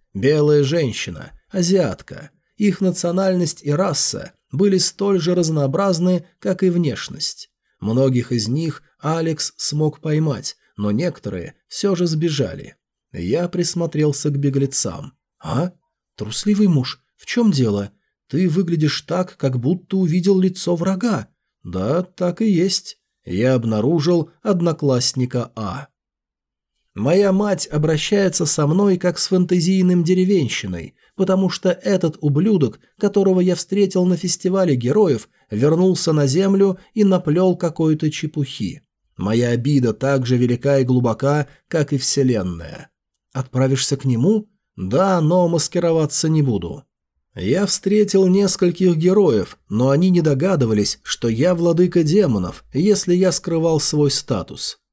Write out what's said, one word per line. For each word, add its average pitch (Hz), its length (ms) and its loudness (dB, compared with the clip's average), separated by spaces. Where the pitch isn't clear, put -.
белая 147 480 2
женщина, 135 680 -4
азиатка. 175 800 -2
Их 202 220 0
национальность 185 800 -2
и 143 80 -4
раса - 640 -2
были 190 240 2
столь 196 420 0
же 175 160 0
разнообразны, 170 920 0
как 190 240 -4
и 190 60 2
внешность. - 840 -4
Многих 123 520 0
из 110 160 -2
них 147 340 -4
Алекс 160 580 -4
смог 151 440 -2
поймать, 151 580 -4
но 104 140 -2
некоторые 104 640 -6
всё 202 260 -2
же 175 120 0
сбежали. 156 720 -4
Я 110 360 -4
присмотрелся 165 800 -2
к 143 100 -2
беглецам. 139 760 -2
«А? 175 300 -2
Трусливый 202 500 0
муж, 143 360 0
в - 80 -20
чём 233 260 2
дело? 104 420 0
Ты 180 180 0
выглядишь 160 540 0
так, 180 380 -6
как 127 200 -2
будто 175 380 -2
увидел 185 420 2
лицо 185 380 0
врага». 185 520 -2
«Да, 101 400 -4
так 180 400 -6
и 220 80 2
есть. 185 480 -2
Я 110 300 0
обнаружил 139 800 0
одноклассника 135 1120 -2
А». 110 320 -10
Моя 185 380 2
мать 202 360 0
обращается 160 760 0
со 147 200 0
мной 185 320 2
как 180 200 -2
с - 100 -4
фэнтезийным 180 760 2
деревенщиной, 165 920 0
потому 190 340 0
что - 220 -2
этот 180 500 -2
ублюдок, 151 600 0
которого 196 420 2
я 180 140 2
встретил 190 500 0
на 180 120 2
фестивале 180 580 0
героев, 131 540 2
вернулся 165 600 2
на 147 140 2
Землю 190 520 2
и 214 120 2
наплёл 180 520 2
какой-то 156 540 0
чепухи. 147 720 -8
Моя 113 340 0
обида 123 420 2
так 135 340 0
же 127 100 0
велика 123 420 0
и 135 60 2
глубока, 127 600 0
как 151 240 -2
и 143 60 -2
Вселенная. 92 920 -2
«Отправишься 131 640 -2
к - 80 -14
нему?» 143 440 2
«Да, 170 440 0
но 175 260 4
маскироваться 165 840 0
не 156 140 2
буду». 101 420 -4
Я 151 300 0
встретил 202 600 2
нескольких 185 720 2
героев, 160 640 2
но 120 220 2
они 170 200 4
не 175 120 4
догадывались, 131 800 0
что - 260 -6
я 131 260 2
владыка 170 480 2
демонов, 147 720 0
если 185 420 2
я 180 160 2
скрывал 165 480 -2
свой 147 320 0
статус. - 720 -6